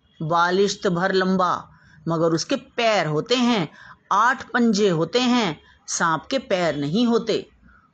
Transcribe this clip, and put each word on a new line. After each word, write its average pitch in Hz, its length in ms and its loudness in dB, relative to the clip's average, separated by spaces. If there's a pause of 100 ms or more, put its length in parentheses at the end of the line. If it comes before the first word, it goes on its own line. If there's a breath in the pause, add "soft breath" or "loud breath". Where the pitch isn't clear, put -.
(220)
बालिश्त 180 680 0
भर 185 260 0
लंबा, 185 560 0 (380 soft breath)
मगर 165 220 0
उसके 165 260 -2
पैर 220 520 -2
होते 156 280 -2
हैं, 240 340 0 (420 loud breath)
आठ 240 380 0
पंजे 220 400 2
होते 165 300 0
हैं। 240 400 0 (280 soft breath)
सांप 165 440 -2
के 269 80 -2
पैर 180 380 -2
नहीं 160 300 0
होते। 226 420 -2 (440 soft breath)